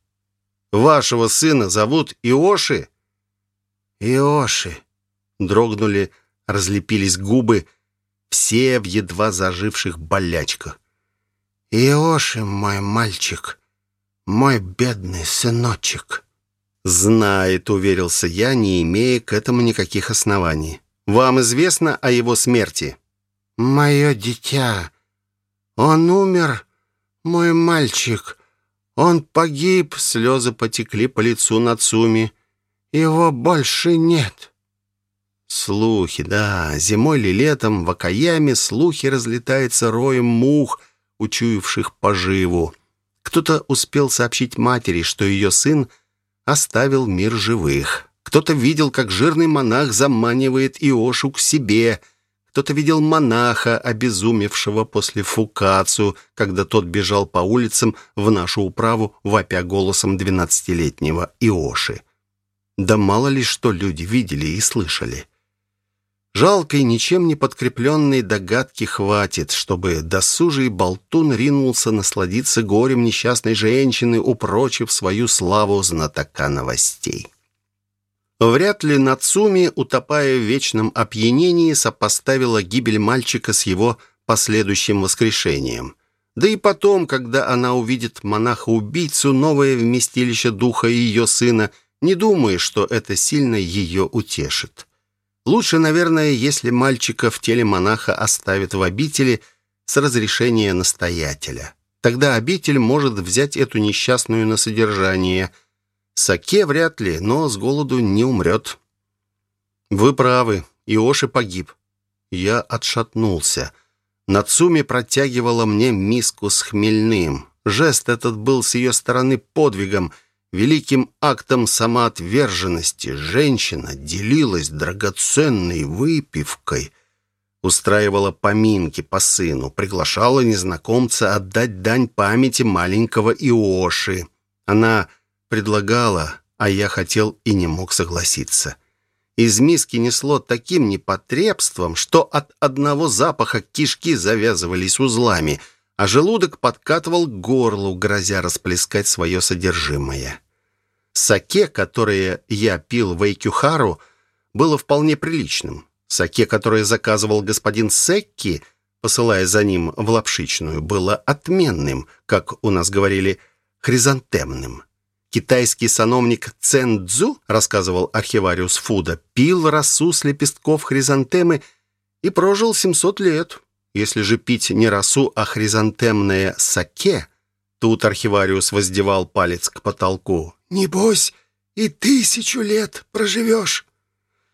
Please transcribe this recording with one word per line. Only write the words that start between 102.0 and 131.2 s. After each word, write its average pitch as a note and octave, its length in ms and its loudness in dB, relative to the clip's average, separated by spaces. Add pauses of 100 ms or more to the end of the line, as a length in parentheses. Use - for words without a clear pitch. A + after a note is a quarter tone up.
Тогда B2+ 340 2
обитель C#3+ 420 0
может C3 360 2
взять G#2 440 -2
эту C3 220 -2
несчастную A2 640 0
на A2 120 0
содержание. F#2+ 920 0 (640)
Саке F3+ 540 0
вряд D#3+ 340 0
ли, E2+ 180 -2
но C3+ 300 0
с G#2 80 -6
голоду C3 420 -2
не G#2+ 240 2
умрет. F#2+ 540 -2 (1120)
"Вы G#2+ 240 4
правы, B2 520 0 (200)
Иоши A2+ 420 0
погиб". F#2+ 460 -6 (580)
Я G2 300 -2
отшатнулся. A2+ 1120 -4 (540)
Нацуми D3 560 2
протягивала A#2+ 800 0
мне G#2+ 260 2
миску G#2 600 -2
с - 100 0
хмельным. G#2+ 840 0 (180)
Жест B2 420 0
этот A#2 300 -2
был B2 240 0
с - 140 -2
ее B2 180 0
стороны B2+ 460 0
подвигом, G2 720 -2 (380)
великим C3 600 0 (100)
актом C3 460 0
самоотверженности. G#2 1400 -2
Женщина D#2 840 -2
делилась F2+ 760 -2
драгоценной F#2+ 1160 -2
выпивкой, D#2 1080 -4 (720)
устраивала G2 680 2
поминки G2+ 680 0
по F#2+ 180 -4
сыну, C#2 500 0
приглашала G2 720 0
незнакомца G#2+ 920 0